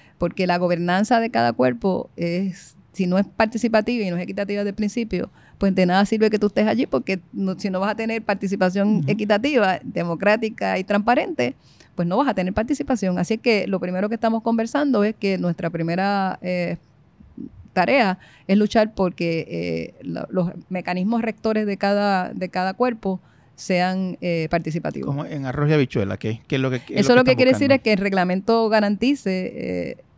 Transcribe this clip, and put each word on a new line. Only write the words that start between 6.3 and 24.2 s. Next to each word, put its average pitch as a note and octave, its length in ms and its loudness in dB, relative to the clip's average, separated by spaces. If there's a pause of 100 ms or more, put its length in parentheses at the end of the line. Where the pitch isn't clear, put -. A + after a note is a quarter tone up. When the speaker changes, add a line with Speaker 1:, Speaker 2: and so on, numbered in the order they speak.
Speaker 1:
que G#3+ 80 2
tú G#3 80 2
estés G#3 220 2
allí A3 180 2
porque F#3+ 320 -2 (140)
no, F#3+ 260 -4
si G3+ 120 -4
no F#3 100 -2
vas G3+ 100 -2
a G#3+ 60 -6
tener A3+ 260 -4
participación G3 760 0
Speaker 2:
Ujú. C#3+ 120 0
Speaker 1:
equitativa, G#3 720 2
democrática F#3+ 960 -2
y F#3+ 60 -4
transparente, A#3+ 720 0 (400)
pues F3 100 -2
no F3+ 120 0
vas C#4 100 2
a G#3+ 60 0
tener F#3 200 -2
participación. A3+ 640 -2
Así F3+ 200 -2
que G#3 280 0
lo F#3+ 140 -2
primero F#3 280 -2
que A3+ 60 -6
estamos A3+ 300 -2
conversando A#3 580 0
es A3 140 0
que G3 220 -2
nuestra E3+ 320 -2
primera, F#3 720 -2
eh, F3 360 -4 (960)
tarea F#3+ 480 2 (260)
es G3 120 4
luchar G#3+ 360 2
porque, E3+ 560 -2
eh, E2 520 -4
lo, - 280 -8
los F3+ 220 -2 (160)
mecanismos F#3 540 -2
rectores A3 440 -2
de G3 120 -2
cada, G3+ 540 0
de F#3 160 -6
cada F#3 260 -4
cuerpo A3+ 460 -2 (340)
sean, F#3 680 0